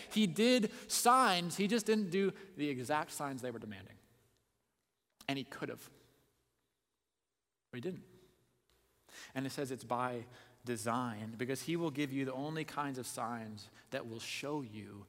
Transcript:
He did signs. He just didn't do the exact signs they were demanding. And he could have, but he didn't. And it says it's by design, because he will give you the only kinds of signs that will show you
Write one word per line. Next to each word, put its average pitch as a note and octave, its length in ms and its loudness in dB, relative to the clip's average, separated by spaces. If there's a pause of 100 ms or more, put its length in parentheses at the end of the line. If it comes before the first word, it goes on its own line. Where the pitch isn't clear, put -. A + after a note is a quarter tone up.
(100)
He G#3+ 160 6
did A3 440 6 (200)
signs. G3+ 640 6
He G3+ 100 2
just A3 180 2
didn't G#3+ 260 4
do F#3+ 220 2 (240)
the D3 140 0
exact C#3 420 0
signs C3+ 300 -4
they B2+ 80 -4
were A2+ 80 -6
demanding. G#2 380 -12 (1300)
And C#3 80 0
he C3+ 80 -4
could - 240 -8
have, A#2 220 -10 (1800)
but B2+ 60 -10
he A#2+ 60 -6
didn't. E3+ 220 -6 (1300)
And C3+ 100 -4
it C3+ 80 -4
says C#3 180 -4
it's B2 140 -6
by B2 400 0 (400)
design, A2+ 720 -2
because B2+ 260 -2
he E3 140 0
will E3 140 0
give C#3 220 -2
you C3+ 120 0
the C3 80 -2
only D3+ 320 -4
kinds C#3+ 340 -4
of B2 80 -6
signs A2 640 -6 (220)
that C3 180 -6
will A2+ 100 -8
show C#3+ 440 -4
you G#2 460 -10